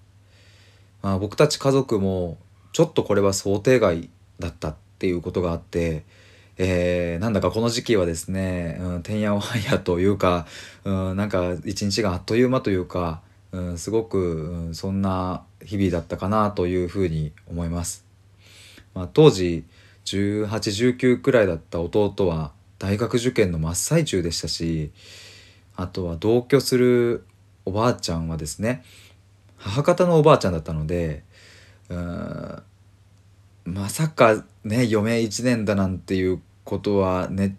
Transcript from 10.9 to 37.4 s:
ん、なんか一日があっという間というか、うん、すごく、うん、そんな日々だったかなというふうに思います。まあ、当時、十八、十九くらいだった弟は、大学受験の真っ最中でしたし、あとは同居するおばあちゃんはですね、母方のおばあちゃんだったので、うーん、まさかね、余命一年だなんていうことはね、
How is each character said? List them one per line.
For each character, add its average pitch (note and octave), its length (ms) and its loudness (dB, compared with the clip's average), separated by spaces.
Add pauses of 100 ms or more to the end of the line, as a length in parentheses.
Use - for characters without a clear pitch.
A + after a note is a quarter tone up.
ん、 F#2 40 -4
な G#2 100 -2
ん - 20 -6
か F2+ 260 0 (100)
一 G2 200 -4
日 G2+ 180 0
が F#2+ 120 0
あ - 20 -4
っ - 80 -8
と A2 100 -2
い A#2+ 80 6
う B2+ 60 6
間 B2+ 120 0
と A2 100 -2
い F#2+ 60 2
う F2+ 80 -2
か、 F2 360 -4 (320)
う F2+ 80 -6
ん、 F2 180 -6
す G2 120 -8
ご A2 120 2
く、 G2 160 -4
う E2+ 520 -4
ん、 D#2+ 40 -8
そ F#2+ 160 -6
ん G2 100 0
な F#2 440 -2 (200)
日 G#2 140 -6
々 G2 120 4
だ E2+ 100 0
っ D#2+ 60 -10
た F2 100 -6
か F#2 120 -4
な G#2+ 220 2
と F#2+ 160 0
い F2+ 180 0
う E2+ 40 -4
ふ G2 140 -6
う F2+ 60 2
に D#2 240 -2 (160)
思 F2 160 -6
い E2 40 -4
ま E2+ 160 -4
す。 - 200 -10 (880)
ま F#2+ 100 -8
あ、 E2 80 -10
当 D3+ 180 4
時、 F2 340 -2 (400)
十 G2+ 420 -2
八、 G#2+ 260 -4
十 B2 220 2
九 B2+ 220 2
く C3 160 0
ら A2+ 120 6
い - 20 4
だ F2 80 -2
っ D#2+ 40 -6
た - 220 -6
弟 G2+ 460 0
は、 D#2+ 260 -2 (260)
大 G2 180 0
学 A2+ 200 -2
受 B2 160 0
験 G2+ 180 2
の E2 80 -2
真 D#2+ 140 -2
っ - 20 -6
最 D#3 300 2
中 F#2+ 180 0
で E2 80 -2
し D#2 100 -6
た E2 80 -8
し、 D#2+ 440 -4 (840)
あ F#2 100 -6
と F#2 200 -6
は E2+ 100 -4
同 A2+ 260 2
居 C3 180 4
す C3 160 0
る B2 480 2 (400)
お G2 80 -4
ば A2 160 2
あ - 60 2
ち - 180 -6
ゃ E2 40 -2
ん E2 120 -2
は E2 80 -4
で D2+ 100 -6
す - 120 -10
ね、 A#2 260 -4 (720)
母 A2 260 -4
方 F3 240 4
の E3+ 120 6
お D3+ 40 6
ば D3+ 120 8
あ - 40 6
ち - 80 -2
ゃ F#2+ 40 4
ん - 20 0
だ E2 60 0
っ D#2 40 -4
た E2 100 -6
の D#2 140 -2
で、 E2 360 -2 (680)
う F2 60 -8
ー E2 640 -8
ん、 - 20 -20 (1000)
ま G2 240 -4
さ D#3 200 0
か A2 360 6 (200)
ね、 A#2 260 2
余 G#2+ 120 2
命 A#2 180 2
一 G#2+ 240 -2
年 A#2+ 200 2
だ G#2 100 2
な G2 120 2
ん F#2 120 -4
て F#2+ 160 -4
い F#2 180 2
う F2 80 -4 (240)
こ G#2 140 -6
と G2+ 200 0
は F#2 300 0
ね、 G2 300 -2